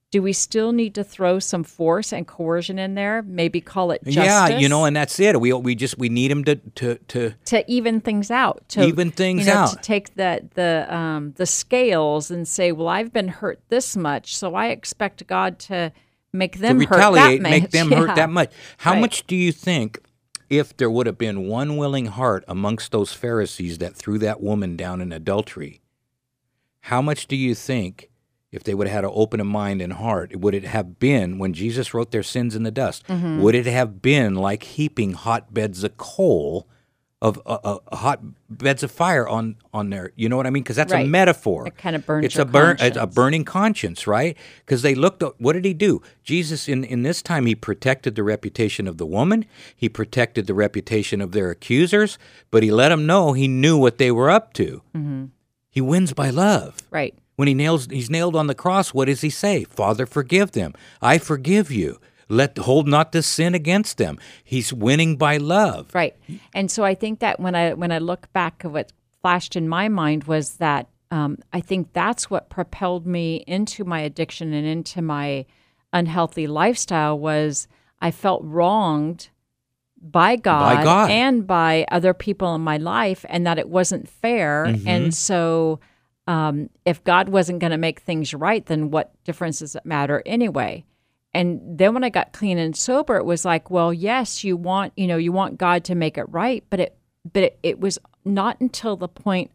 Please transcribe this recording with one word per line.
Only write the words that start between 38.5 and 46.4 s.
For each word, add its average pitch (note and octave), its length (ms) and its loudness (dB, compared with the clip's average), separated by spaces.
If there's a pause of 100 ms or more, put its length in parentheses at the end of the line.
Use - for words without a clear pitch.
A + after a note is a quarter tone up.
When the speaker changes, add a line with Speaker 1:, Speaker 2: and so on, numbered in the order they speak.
Speaker 2:
of C#3 80 -4
fire E3 360 2
on, A2+ 280 -4 (180)
on G#2 160 -4
their, F#2+ 280 -8
you A2+ 100 -2
know B2 80 0
what C3 100 0
I B2+ 40 -2
mean? C3+ 140 0
'Cause A#2 120 -8
that's D3+ 160 0
a F3+ 60 4
Speaker 1:
Right. C3+ 100 0
Speaker 2:
metaphor. D3+ 580 2
Speaker 1:
It - 120 -12
kinda D#3+ 220 -4
burns D3+ 260 -2
Speaker 2:
It's B2 100 -2
Speaker 1:
your D3+ 60 4
Speaker 2:
a C#3 40 2
burn, C#3+ 280 8
it's C3+ 80 -4
a B2 80 6 (100)
Speaker 1:
conscience. G2 160 -4
Speaker 2:
burning C#3+ 300 4
conscience, F#3+ 640 -2
right? B2 300 0 (280)
'Cause B2 160 0
they C#3 120 4
looked, E3+ 300 2 (140)
what C3 160 2
did F3+ 100 -2
he F#3+ 100 0
do? E3 280 2 (240)
Jesus, D#3+ 420 -4